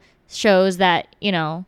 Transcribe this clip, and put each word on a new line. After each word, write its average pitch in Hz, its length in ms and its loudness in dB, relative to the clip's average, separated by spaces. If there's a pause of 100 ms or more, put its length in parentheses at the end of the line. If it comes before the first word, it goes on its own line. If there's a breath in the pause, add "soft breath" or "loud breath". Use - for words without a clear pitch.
(280 soft breath)
shows 190 480 2
that, 180 320 0 (120)
you 202 120 -4
know, 165 360 -6